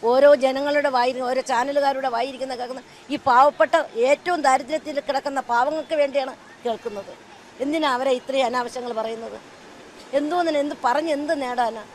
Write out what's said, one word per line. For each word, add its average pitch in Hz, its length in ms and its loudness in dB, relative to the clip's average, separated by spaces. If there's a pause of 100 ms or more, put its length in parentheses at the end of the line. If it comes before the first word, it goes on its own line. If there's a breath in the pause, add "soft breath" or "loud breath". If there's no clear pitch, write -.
(120)
ഓരോ 277 180 8 (140)
ജനങ്ങളുടെ 285 520 0
വായിൽ, 247 220 0 (120)
ഓരോ 262 120 0 (100)
ചാനലുകാരുടെ 269 640 0
വായിരിക്കുന്ന 262 440 -4
കേൾക്കുന്ന 254 240 -10 (300 loud breath)
ഈ 285 40 -4 (100)
പാവപ്പെട്ട, 285 480 6 (340)
ഏറ്റവും 302 380 0
ദാരിദ്ര്യത്തിൽ 269 520 0 (100)
കിടക്കുന്ന 277 420 -4
പാവങ്ങൾക്ക് 302 500 0
വേണ്ടിയാണ് 269 340 -2 (300)
കേൾക്കുന്നത്. 214 460 -8 (540)
എന്തിനാ 302 320 0
അവരെ 262 240 0
ഇത്രയും 262 300 0
അനാവശ്യങ്ങൾ 240 500 -6
പറയുന്നത്? 226 360 -8 (840)
എന്തോന്നിന്, 311 460 0
എന്ത് 294 120 -6 (100)
പറഞ്ഞ് 302 320 0
എന്ത് 302 240 -2
നേടാനാ? 233 520 -2